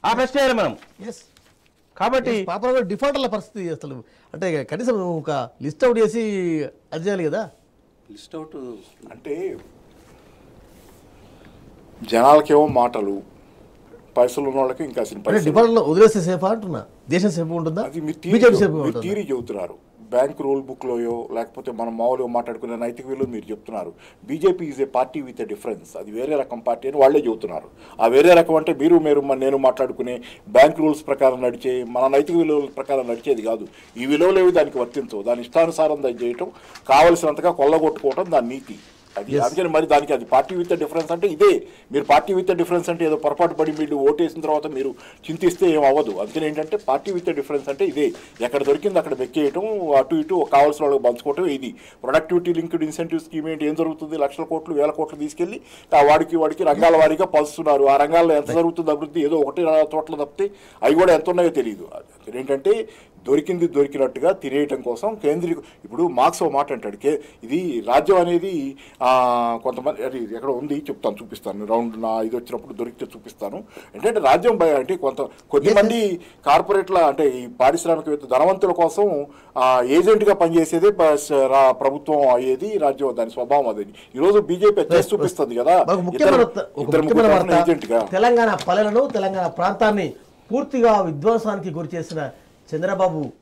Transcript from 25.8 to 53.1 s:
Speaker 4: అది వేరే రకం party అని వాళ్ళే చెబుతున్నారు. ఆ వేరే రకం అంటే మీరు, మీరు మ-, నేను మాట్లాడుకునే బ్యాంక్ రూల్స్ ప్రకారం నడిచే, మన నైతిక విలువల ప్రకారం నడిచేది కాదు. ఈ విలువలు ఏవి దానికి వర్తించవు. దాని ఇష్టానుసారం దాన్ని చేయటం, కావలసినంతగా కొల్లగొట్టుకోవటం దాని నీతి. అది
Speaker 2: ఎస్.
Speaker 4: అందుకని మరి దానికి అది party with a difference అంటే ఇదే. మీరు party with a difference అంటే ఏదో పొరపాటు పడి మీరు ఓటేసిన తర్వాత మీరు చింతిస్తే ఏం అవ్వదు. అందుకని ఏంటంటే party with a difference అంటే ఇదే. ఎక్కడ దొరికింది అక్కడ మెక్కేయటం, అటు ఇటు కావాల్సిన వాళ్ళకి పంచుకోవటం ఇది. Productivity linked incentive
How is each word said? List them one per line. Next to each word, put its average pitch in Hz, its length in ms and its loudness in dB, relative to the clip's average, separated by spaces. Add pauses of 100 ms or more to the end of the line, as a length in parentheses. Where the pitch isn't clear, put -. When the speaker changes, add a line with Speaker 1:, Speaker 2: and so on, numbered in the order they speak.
Speaker 4:
అది 101 120 -14
వేరే 127 260 -4
రకం 127 220 -6
party 120 300 -4
అని 143 80 -6
వాళ్ళే 143 240 6
చెబుతున్నారు. 104 480 -6 (340)
ఆ 113 40 4
వేరే 143 280 8
రకం 165 220 6
అంటే 160 180 0
మీరు, 160 240 4
మీరు 147 220 4
మ-, 139 140 -2
నేను 135 220 0
మాట్లాడుకునే 127 640 -2 (280)
బ్యాంక్ 139 320 6
రూల్స్ 151 260 0
ప్రకారం 131 360 0
నడిచే, 127 420 -4
మన 123 220 -2
నైతిక 147 300 0
విలువల 151 300 0 (100)
ప్రకారం 135 320 -4
నడిచేది 117 340 -4
కాదు. 110 240 -4 (300)
ఈ 123 100 -8
విలువలు 170 320 2
ఏవి 180 140 6
దానికి 147 260 0
వర్తించవు. 113 440 -6
దాని 120 180 -2
ఇష్టానుసారం 156 600 0
దాన్ని 123 220 -4
చేయటం, 120 260 -6 (380)
కావలసినంతగా 160 600 4
కొల్లగొట్టుకోవటం 160 840 0
దాని 120 160 2
నీతి. 123 280 -12 (420)
అది 113 160 -8
Speaker 2:
ఎస్. 143 100 2
Speaker 4:
అందుకని 160 240 -2
మరి 156 180 2
దానికి 147 260 2
అది 120 120 -2
party 139 340 0
with 175 160 -2
a 165 80 -4
difference 160 300 -4
అంటే 170 160 -2
ఇదే. 180 380 2 (260)
మీరు 139 120 -2
party 156 340 2
with 185 140 -2
a 175 80 2
difference 175 300 0
అంటే 170 140 -2
ఏదో 156 120 2
పొరపాటు 147 380 0
పడి 156 180 -2
మీరు 151 240 -4
ఓటేసిన 160 440 0
తర్వాత 156 260 -2
మీరు 135 280 -6 (320)
చింతిస్తే 175 440 0
ఏం 151 140 4
అవ్వదు. 139 260 4
అందుకని 156 360 -6
ఏంటంటే 156 300 -4
party 185 400 -4
with 175 140 -4
a 156 80 -4
difference 139 300 -4
అంటే 139 180 -2
ఇదే. 139 260 -2 (280)
ఎక్కడ 123 220 -2
దొరికింది 165 360 0
అక్కడ 147 200 -4
మెక్కేయటం, 160 760 -2
అటు 135 220 2
ఇటు 160 380 0
కావాల్సిన 147 320 4
వాళ్ళకి 139 200 2
పంచుకోవటం 143 420 -2
ఇది. 135 280 -6 (280)
Productivity 170 520 0
linked 165 280 -4
incentive 165 380 -4